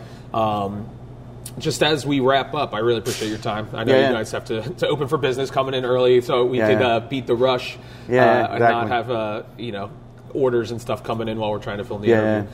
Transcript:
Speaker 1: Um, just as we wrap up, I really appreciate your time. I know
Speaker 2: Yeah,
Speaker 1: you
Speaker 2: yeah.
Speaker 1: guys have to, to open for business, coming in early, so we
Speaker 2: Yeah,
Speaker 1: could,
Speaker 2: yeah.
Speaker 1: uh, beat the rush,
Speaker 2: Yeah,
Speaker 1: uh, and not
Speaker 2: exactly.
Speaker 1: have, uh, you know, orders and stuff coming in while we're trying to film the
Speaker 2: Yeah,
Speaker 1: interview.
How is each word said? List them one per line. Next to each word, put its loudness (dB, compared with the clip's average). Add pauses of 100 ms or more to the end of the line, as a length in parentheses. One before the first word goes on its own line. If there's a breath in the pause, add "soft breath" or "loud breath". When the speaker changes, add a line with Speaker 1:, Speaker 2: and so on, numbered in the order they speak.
(340 loud breath)
Speaker 1:
Um, -2 (760)
just -2
as 2
we 2
wrap 2
up, -4
I -4
really 2
appreciate -4
your -4
time. -6
I -4
know 2
Speaker 2:
Yeah, 8
Speaker 1:
you 6
Speaker 2:
yeah. 2
Speaker 1:
guys -4
have -8
to, -4
to -4
open 0
for 0
business, -2
coming 0
in -2
early, 6
so 2
we 0
Speaker 2:
Yeah, 4
Speaker 1:
could, 6
Speaker 2:
yeah. 4
Speaker 1:
uh, 2
beat -6
the 2
rush, 2 (320 loud breath)
Speaker 2:
Yeah, 4
Speaker 1:
uh, 8 (280)
and -2
not 4
Speaker 2:
exactly. -4
Speaker 1:
have, -2
uh, -4 (140)
you -8
know, -8 (440)
orders 2
and -8
stuff -6
coming -4
in -4
while -2
we're -4
trying -6
to -6
film -8
the -2
Speaker 2:
Yeah, 4
Speaker 1:
interview. -4